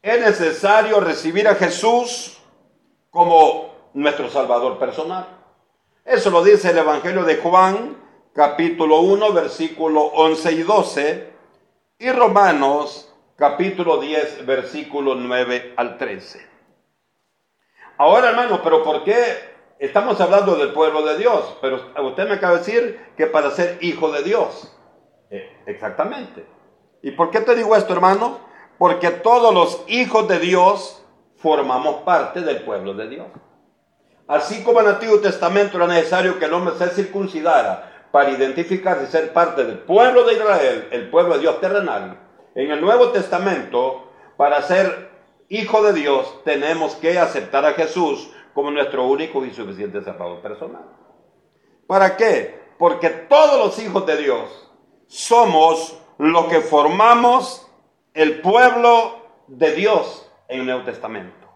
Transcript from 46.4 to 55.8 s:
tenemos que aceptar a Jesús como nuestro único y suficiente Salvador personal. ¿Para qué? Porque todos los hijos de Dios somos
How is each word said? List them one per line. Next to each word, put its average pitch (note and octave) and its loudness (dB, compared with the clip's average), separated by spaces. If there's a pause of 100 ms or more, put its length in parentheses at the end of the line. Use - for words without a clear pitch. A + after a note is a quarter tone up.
tenemos D3+ -2
que E3+ 0
aceptar - -2
a D3+ 4
Jesús D#3+ -4 (220)
como C#3+ -4
nuestro C#3 -2
único C#3+ -2
y A#2 -12
suficiente G2 -12
Salvador F2 -12
personal. - -16 (1000)
¿Para F#3+ 2
qué? F3+ 0 (180)
Porque - 0
todos C#4+ 4
los G3+ -2
hijos F#3 -4
de D3+ -2
Dios B2 -6 (360)
somos D#3+ 2 (200)